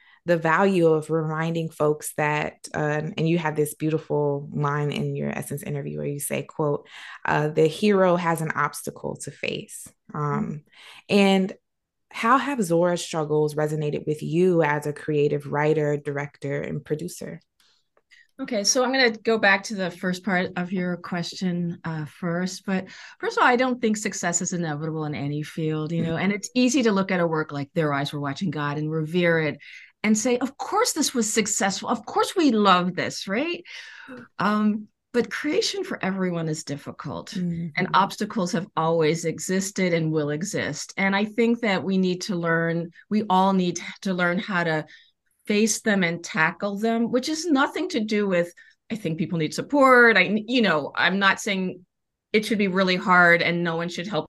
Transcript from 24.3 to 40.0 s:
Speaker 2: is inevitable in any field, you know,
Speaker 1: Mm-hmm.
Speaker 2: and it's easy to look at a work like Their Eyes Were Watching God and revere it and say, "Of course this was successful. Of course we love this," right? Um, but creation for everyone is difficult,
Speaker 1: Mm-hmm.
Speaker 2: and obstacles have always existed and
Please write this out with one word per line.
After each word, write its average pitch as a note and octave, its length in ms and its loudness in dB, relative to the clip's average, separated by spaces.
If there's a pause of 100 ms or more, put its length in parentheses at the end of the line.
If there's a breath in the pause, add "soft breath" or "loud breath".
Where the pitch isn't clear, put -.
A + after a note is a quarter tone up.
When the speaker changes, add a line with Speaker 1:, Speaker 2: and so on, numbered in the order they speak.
Speaker 2:
is F3 100 -4
inevitable D#3 540 -4
in D3 80 -4
any C#3+ 280 -4
field, D#3 480 -4
you E3 120 -2
know, E3 140 -2
Speaker 1:
Mm-hmm. E3+ 80 -2
Speaker 2:
and F#3+ 80 2
it's G3+ 220 -6
easy B3+ 280 4
to A3+ 100 4
look F#3+ 180 2
at F#3 100 2
a E3+ 60 2
work D#3 240 -2
like C#3+ 240 -8
Their D3+ 200 2
Eyes C#3+ 180 -2
Were D3 80 -6
Watching C#3+ 300 -4
God D3 280 -4
and D3+ 120 -4
revere D#3+ 500 2
it D3+ 180 -2 (460 loud breath)
and G#3+ 120 4
say, A#3+ 220 0
"Of - 180 -4
course - 360 0
this - 200 -2
was A3+ 200 0
successful. G3+ 560 0
Of - 180 -4
course - 300 -2
we D#4 160 6
love F#3 420 4
this," - 320 -6
right? D#4+ 380 -4 (760 loud breath)
Um, G#3+ 480 0 (260)
but A#3 180 0
creation F#4+ 520 -2
for - 220 -6
everyone F3+ 440 -2
is D#3 140 -4
difficult, - 680 -10
Speaker 1:
Mm-hmm. E3+ 460 -4
Speaker 2:
and F3+ 180 -2
obstacles F#3+ 580 0
have E3 240 -2
always E3 480 2
existed F#3 680 -2
and D#3+ 200 2